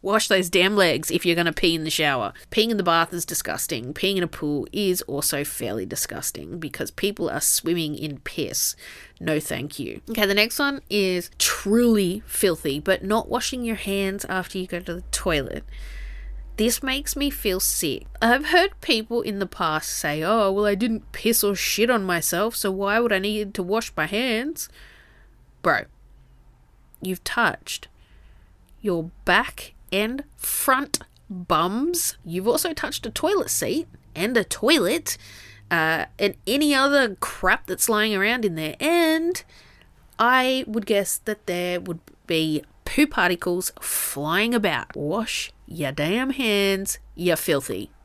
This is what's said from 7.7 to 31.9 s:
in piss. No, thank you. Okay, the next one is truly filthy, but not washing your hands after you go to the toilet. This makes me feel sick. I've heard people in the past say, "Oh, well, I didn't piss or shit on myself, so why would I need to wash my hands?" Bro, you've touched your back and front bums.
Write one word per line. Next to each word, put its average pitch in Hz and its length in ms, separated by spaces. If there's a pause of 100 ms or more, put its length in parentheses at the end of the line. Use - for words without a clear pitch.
in 143 240
piss. - 560 (440)
No, 156 200
thank - 380
you. 73 240 (100)
Okay, 220 140
the 196 80
next 214 240
one 277 320
is 185 480
truly 214 880
filthy, 156 540
but 190 240
not 214 240
washing 240 380
your 226 100
hands 196 500
after 185 320
you 185 100
go 170 120
to 175 140
the 180 180
toilet. - 540 (920)
This 226 280
makes 269 320
me 285 140
feel 196 320
sick. - 440 (160)
I've 254 260
heard 370 340
people 233 400
in 202 180
the 196 60
past 156 440
say, 156 340
"Oh, 202 280
well, 202 140
I 208 100
didn't 226 360
piss 226 320
or 202 120
shit 220 340
on 226 160
myself, 180 500
so 196 160
why 196 300
would 233 120
I 190 60
need 208 360
to 190 80
wash 208 340
my 156 100
hands?" 240 640 (920)
Bro, 151 240 (1160)
you've 185 240
touched - 640 (960)
your 175 280 (160)
back - 480 (180)
and 220 320 (140)
front - 640 (300)
bums. 190 960